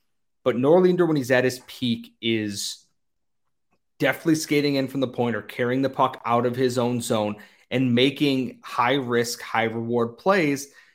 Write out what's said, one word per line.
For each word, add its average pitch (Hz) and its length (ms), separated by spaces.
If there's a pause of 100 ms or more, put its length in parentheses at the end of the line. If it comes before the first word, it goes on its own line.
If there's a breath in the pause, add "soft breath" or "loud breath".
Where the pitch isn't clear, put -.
(440)
But 120 140
Norlinder, 175 500
when 156 80
he's 131 160
at 127 140
his 127 200
peak, 117 540
is 107 680 (1120)
definitely 147 360
skating 147 400
in 135 140
from 139 100
the 131 80
point 120 300
or 101 60
carrying 127 380
the 135 80
puck 131 360
out 120 200
of 120 120
his 127 200
own 120 220
zone 107 380 (320 loud breath)
and 127 260
making 135 680
high 123 320
risk, 120 460
high 113 220
reward 117 540
plays. 156 560 (220 soft breath)